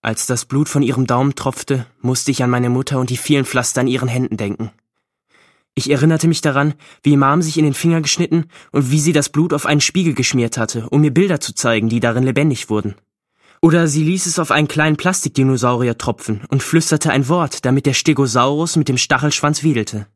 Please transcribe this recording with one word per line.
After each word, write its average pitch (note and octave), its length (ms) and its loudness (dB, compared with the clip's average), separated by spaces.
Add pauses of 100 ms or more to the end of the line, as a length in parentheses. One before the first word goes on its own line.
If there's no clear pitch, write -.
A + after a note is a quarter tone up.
Als - 240 -6
das B2 200 -4
Blut C#3+ 240 -2
von C#3+ 120 0
ihrem B2+ 240 0
Daumen B2+ 280 0
tropfte, C3 500 -4 (160)
musste B2+ 300 -2
ich C3 120 -2
an B2 60 2
meine B2 220 0
Mutter C3 280 -2
und B2+ 120 -2
die B2 80 -4
vielen C#3 260 0
Pflaster B2+ 380 -2
an C3 40 0
ihren B2+ 220 -2
Händen A#2+ 300 -4
denken. A2 320 -6 (1040)
Ich C3+ 160 -4
erinnerte D#3 360 2
mich E3 140 2
daran, C#3+ 320 0 (300)
wie C#3+ 160 4
Mom C#3+ 240 4
sich D#3 160 -2
in D#3 60 4
den C#3+ 100 2
Finger E3 260 0
geschnitten E3 460 0 (260)
und C#3 180 0
wie D3+ 80 2
sie D#3 140 2
das D3 160 2
Blut D#3 240 0
auf D3 140 -2
einen D3 160 2
Spiegel E3+ 320 0
geschmiert A#2+ 420 -2
hatte, A2+ 320 -4
um D3 140 2
mir D3 100 2
Bilder F3 260 2
zu - 160 -8
zeigen, A2+ 360 0
die A2+ 100 0
darin A#2+ 240 0
lebendig C3 460 0
wurden. G#2 240 -2 (640)
Oder E3 280 4
sie D3+ 140 0
ließ F3 220 0
es F3+ 140 -4
auf G#3 140 -2
einen D3+ 160 2
kleinen D3+ 280 2
Plastikdinosaurier B2+ 1000 0
tropfen - 500 -6
und C3+ 140 0
flüsterte D#3 480 0
ein C3 180 0
Wort, D#3+ 380 -2
damit C3 180 0
der C#3 80 2
Stegosaurus C#3 840 0
mit D#3 120 2
dem B2+ 80 0
Stachelschwanz D3 680 -2
wedelte. A2+ 540 -2